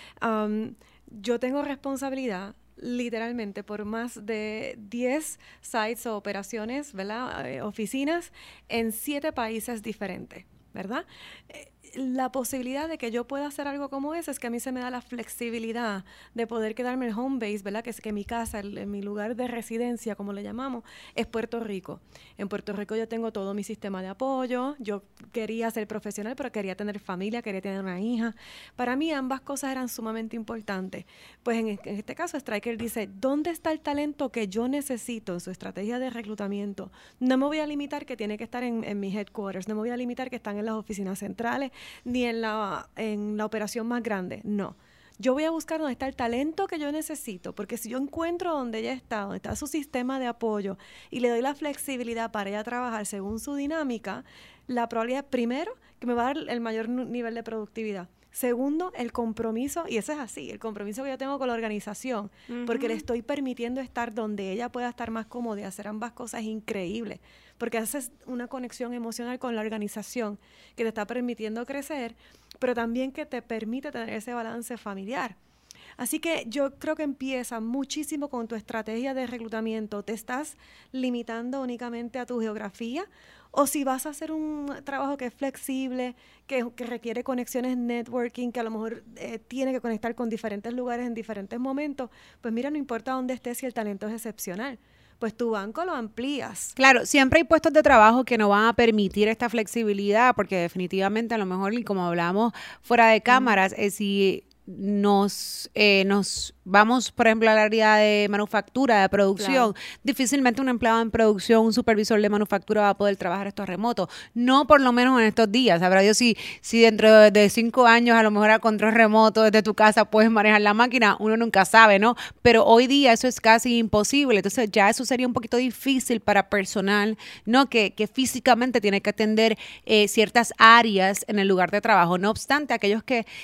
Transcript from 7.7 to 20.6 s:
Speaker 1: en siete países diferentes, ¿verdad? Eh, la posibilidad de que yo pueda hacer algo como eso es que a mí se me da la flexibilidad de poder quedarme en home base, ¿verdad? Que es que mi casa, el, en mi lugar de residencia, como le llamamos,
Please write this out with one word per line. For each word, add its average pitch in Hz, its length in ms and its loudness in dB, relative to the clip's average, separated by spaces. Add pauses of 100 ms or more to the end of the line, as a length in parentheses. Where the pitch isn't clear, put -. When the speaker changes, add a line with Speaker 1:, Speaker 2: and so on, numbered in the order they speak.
Speaker 1:
en 226 220 -2
siete 285 400 -6
países 226 500 -8
diferentes, 190 640 -12 (260)
¿verdad? 202 340 -10 (440)
Eh, - 200 -20 (260)
la 254 360 -4
posibilidad 262 580 -6
de 320 80 -10
que 240 140 -8
yo 240 160 -6
pueda 277 180 -8
hacer 285 220 -10
algo 285 220 -8
como 277 260 -8
eso 320 160 -10
es 262 80 -12
que 247 80 -10
a - 20 -8
mí 233 100 -6
se 262 120 -10
me 254 80 -8
da 247 100 -10
la 247 120 -10
flexibilidad 226 1040 -10 (280)
de 226 140 -6
poder 220 260 -6
quedarme 247 340 -6
en 220 60 -6
home 262 240 -6
base, 208 260 -6
¿verdad? 208 200 -8
Que 240 80 -12
es - 100 -14
que 214 100 -10
mi 202 140 -6
casa, 226 360 -8
el, 202 180 -12
en 202 100 -10
mi 202 140 -10
lugar 208 320 -8
de 247 120 -6
residencia, 233 680 -6
como 202 180 -10
le 202 80 -10
llamamos, 233 420 -10 (300)